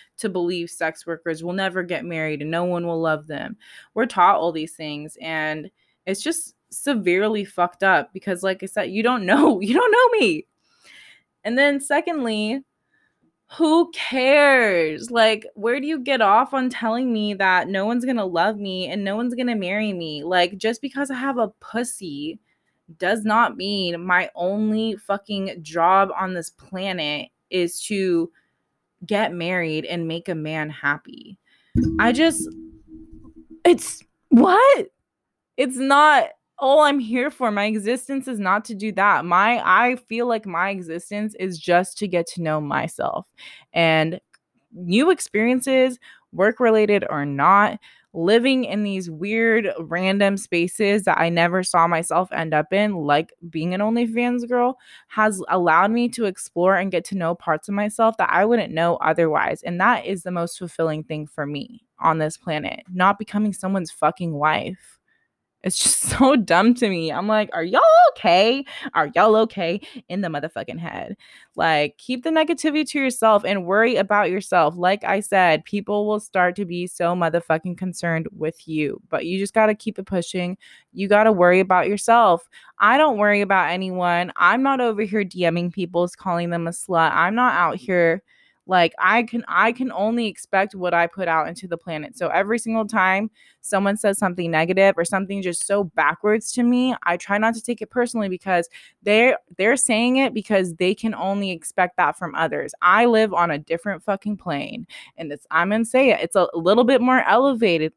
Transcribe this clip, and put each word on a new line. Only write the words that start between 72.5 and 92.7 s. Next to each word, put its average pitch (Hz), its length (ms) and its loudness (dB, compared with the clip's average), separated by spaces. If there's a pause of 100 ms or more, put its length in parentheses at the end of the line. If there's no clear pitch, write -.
to 294 80 -2
yourself 220 440 2
and 190 220 -2
worry 214 320 2
about 202 340 0
yourself. 175 460 0
Like 185 260 0
I 196 160 -2
said, 180 460 2
people 208 420 -4
will 214 120 0
start 180 380 0
to 208 80 -6
be 175 220 -6
so 175 280 -2
motherfucking 170 600 -2
concerned 170 540 -4
with 160 360 -8
you, 151 420 -4
but - 160 -4
you 180 140 -4
just 196 140 -6
gotta 214 220 2
keep 208 240 -8
it 190 60 -12
pushing. 180 520 -4 (360)
You 196 140 -6
gotta 214 240 6
worry 180 280 6
about 185 280 4
yourself. 208 600 4 (320)
I 226 180 4
don't 294 200 4
worry 208 240 4
about 190 280 2
anyone. 180 680 0
I'm 208 260 4
not 269 160 2
over 226 220 0
here 208 220 -2
D 180 260 -2
Ming 175 220 -2
people, 175 360 -2 (100)
calling 175 320 -4
them 170 180 -4
a 170 40 -6
slut. 165 420 0
I'm 180 220 2
not 247 200 2
out 170 220 0
here, 180 460 0 (440)
like, 175 320 4
I 214 240 4
can, 226 240 -8
I 185 240 2
can 247 220 -6
only 220 340 -2
expect 196 480 -4
what 180 180 -4
I 170 140 2
put 175 220 -6
out 160 180 0
into 175 200 -12
the 165 100 -8
planet. 156 400 -10
So 175 100 -4
every 196 320 0
single 226 260 -4